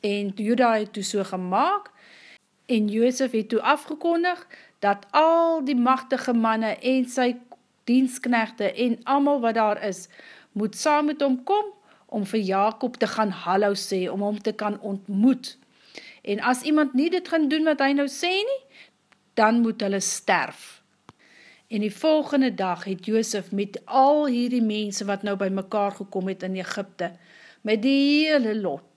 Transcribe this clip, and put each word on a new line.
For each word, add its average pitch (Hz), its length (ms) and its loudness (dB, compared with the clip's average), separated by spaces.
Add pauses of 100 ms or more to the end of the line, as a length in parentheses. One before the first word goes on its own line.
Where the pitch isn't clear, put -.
En 202 340 -2
Juda 233 380 2
het 214 200 -2
toe 202 100 -6
so 196 200 -2
gemaak, 196 680 -2 (720)
en 214 220 2
Josef 247 440 0
het 220 180 -2
toe 226 120 0
afgekondig 339 840 -2 (320)
dat 202 320 0
al 330 540 4
die 285 100 0
magtige 254 580 0
manne 220 480 0
en 262 240 0
sy 247 300 -2 (480)
diensknegte 240 920 0
en 233 300 0
almal 285 360 2
wat 226 160 0
daar 214 280 0
is, 190 240 -8 (440)
moet 208 240 -4
saam 294 300 2
met 294 160 -2
hom 262 220 0
kom 415 220 2 (440)
om 208 160 -4
vir 220 140 -2
Jakob 208 580 0
te 214 100 2
gaan 214 220 0
hallo 196 440 0
sê, 190 380 -4
om 196 100 -4
hom 208 200 -2
te 220 100 -2
kan 208 300 -6
ontmoet. 202 760 0 (640)
En 202 180 -4
as 254 220 0
iemand 302 320 2
nie 277 160 2
dit 359 180 -2
gaan 320 200 2
doen 311 160 0
wat 302 160 2
hy 277 140 2
nou 285 140 0
sê 311 220 -4
nie, 440 340 -2 (680)
dan 226 280 4
moet 226 200 -2
hulle 196 180 -2
sterf. - 840 -2 (880)
En 214 160 -2
die 214 80 -4
volgende 294 600 2
dag 180 300 -4
het 190 220 -8
Josef 220 460 -2
met 202 340 -4
al 285 400 4
hierdie 247 400 0
mense 208 400 -4
wat 196 180 -4
nou 202 140 -2
by 196 160 -2
mekaar 196 460 -2
gekom 196 320 -6
het 185 120 -8
in 185 140 -6
Egipte, 185 540 -8 (500)
met 214 200 0
die 277 440 4
hele 254 320 2
lot 170 240 -4 (160)